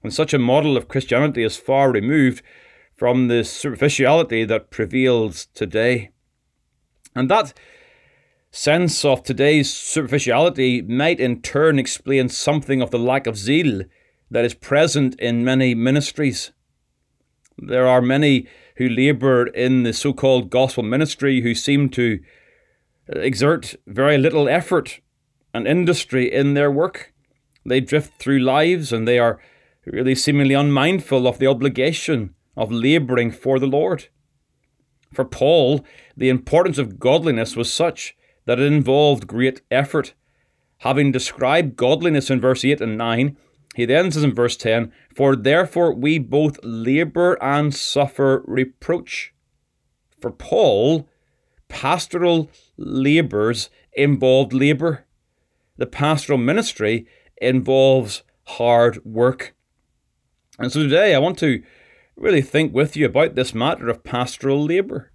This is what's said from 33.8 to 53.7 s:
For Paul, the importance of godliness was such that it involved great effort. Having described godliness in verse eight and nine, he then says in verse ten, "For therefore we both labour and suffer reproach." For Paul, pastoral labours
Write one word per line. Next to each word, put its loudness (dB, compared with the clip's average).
For -4
Paul, 2
the 0
importance 0
of -6
godliness 0
was -4
such -4
that 0
it 2
involved 2
great -2
effort. -2
Having 2
described -2
godliness 0
in 0
verse 0
eight 0
and -6
nine, -2
he -2
then 2
says 0
in 2
verse 0
ten, -2
"For 2
therefore 0
we -2
both 0
labour 0
and 0
suffer 0
reproach." -6
For -6
Paul, 0
pastoral -2
labours 0